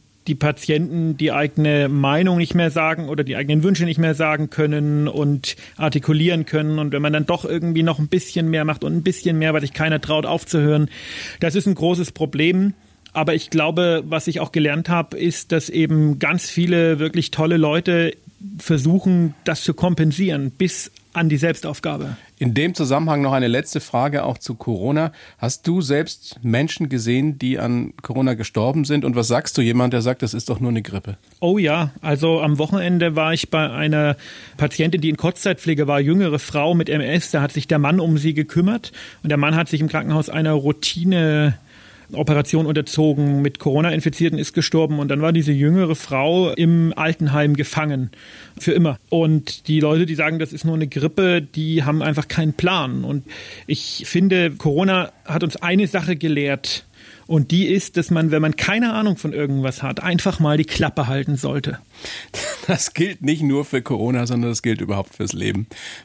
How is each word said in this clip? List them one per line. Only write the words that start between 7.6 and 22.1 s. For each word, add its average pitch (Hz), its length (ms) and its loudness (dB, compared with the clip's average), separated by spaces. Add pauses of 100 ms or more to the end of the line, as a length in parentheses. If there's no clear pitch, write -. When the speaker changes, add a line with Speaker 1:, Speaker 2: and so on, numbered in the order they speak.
Speaker 1:
noch 165 160 2
ein 147 80 0
bisschen 180 420 -2
mehr 160 140 0
macht 151 200 -2
und 151 120 -2
ein 170 80 0
bisschen 175 360 0
mehr, 156 140 2
weil 151 80 2
sich 143 120 -4
keiner 156 260 0
traut 151 280 0
aufzuhören, 151 640 2 (520)
das 165 140 0
ist 202 100 0
ein 196 100 2
großes 170 380 0
Problem. 175 600 2 (380)
Aber 156 220 0
ich 156 160 -4
glaube, 160 580 2
was 156 200 -4
ich 170 120 -4
auch 156 140 -4
gelernt 151 340 0
habe, 170 300 0
ist, - 340 -2
dass 160 180 0
eben 156 500 2
ganz 160 300 0
viele 170 500 2
wirklich 160 320 -2
tolle 160 260 2
Leute 165 560 2 (460)
versuchen, 170 720 2 (100)
das 160 200 -4
zu 165 100 0
kompensieren, 156 800 0
bis - 400 -2 (200)
an 170 160 0
die 151 100 2
Selbstaufgabe. 147 800 -4 (220)